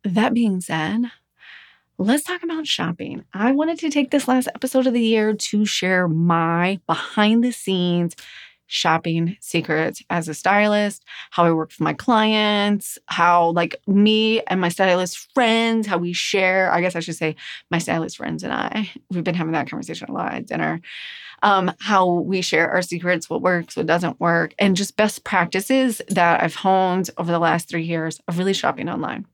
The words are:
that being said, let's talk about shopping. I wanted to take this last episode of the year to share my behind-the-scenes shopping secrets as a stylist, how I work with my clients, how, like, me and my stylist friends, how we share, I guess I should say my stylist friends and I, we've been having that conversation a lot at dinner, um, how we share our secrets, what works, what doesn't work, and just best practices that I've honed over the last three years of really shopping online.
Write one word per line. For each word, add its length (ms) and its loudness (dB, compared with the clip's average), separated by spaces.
that 300 2
being 280 2
said, 400 -2
let's 260 2
talk 200 -8
about 240 -4
shopping. 560 -6
I 180 0
wanted 280 0
to 100 -4
take 220 0
this 160 0
last 260 2
episode 320 0
of 80 2
the 80 2
year 320 2
to 320 0
share 420 2
my 800 2
behind-the-scenes 1300 0
shopping 680 0
secrets 720 -2
as 160 -2
a 60 -8
stylist, 720 0
how 120 2
I 80 6
work 180 0
with 120 -10
my 120 0
clients, 1120 0
how, 420 4
like, 260 0
me 540 4
and 200 -2
my 80 0
stylist 640 0
friends, 540 2
how 100 0
we 160 -2
share, 580 0
I 80 2
guess 160 -2
I 40 -2
should 160 -6
say 200 -4
my 80 0
stylist 380 -4
friends 260 -8
and 100 -4
I, 380 -4
we've 140 -4
been 100 -2
having 200 -2
that 160 -2
conversation 400 -12
a 40 -10
lot 200 -4
at 120 -8
dinner, 360 -4
um, 380 2
how 320 2
we 320 0
share 260 0
our 140 0
secrets, 440 -2
what 140 -4
works, 340 -2
what 120 -2
doesn't 320 0
work, 400 0
and 160 4
just 200 -4
best 280 0
practices 760 0
that 340 4
I've 120 -2
honed 640 2
over 140 -2
the 80 2
last 300 0
three 140 -4
years 440 -4
of 100 -4
really 160 0
shopping 340 -2
online. 460 -6